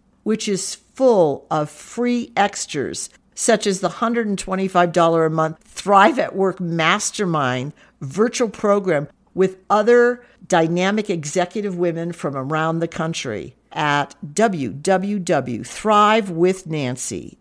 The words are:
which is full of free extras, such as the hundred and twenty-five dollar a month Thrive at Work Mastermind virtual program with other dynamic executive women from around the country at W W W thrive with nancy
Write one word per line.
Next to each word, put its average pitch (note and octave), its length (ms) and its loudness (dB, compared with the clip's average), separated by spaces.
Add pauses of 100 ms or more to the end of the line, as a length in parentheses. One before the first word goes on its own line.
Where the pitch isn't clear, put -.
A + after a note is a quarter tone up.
(240)
which A3 260 -2
is - 260 -4
full G3 760 2
of D3+ 200 -2
free A#3+ 680 -4
extras, C#3 760 -4 (240)
such A3 320 0
as F#3+ 140 0
the F3 80 0
hundred A#3 400 -2
and G3 100 -2
twenty-five F#3 540 0
dollar E3 340 4
a D#3+ 40 0
month D#3+ 340 -2
Thrive G3+ 560 4
at E3 160 -4
Work F#3+ 240 0
Mastermind E3 1120 -2 (300)
virtual G#3+ 480 -2
program F#3 580 0 (260)
with F#3 260 0 (100)
other A#3+ 560 4 (200)
dynamic F3+ 640 2
executive F3+ 680 -4
women E3+ 340 -2
from D3 240 -6
around D#3 440 -2
the E3 100 -2
country C3+ 640 -6 (180)
at D3 420 -2 (180)
W F3 360 0
W F#3+ 480 -2
W C3+ 460 -2
thrive G#3 640 2
with F3+ 380 0
nancy B2+ 720 -6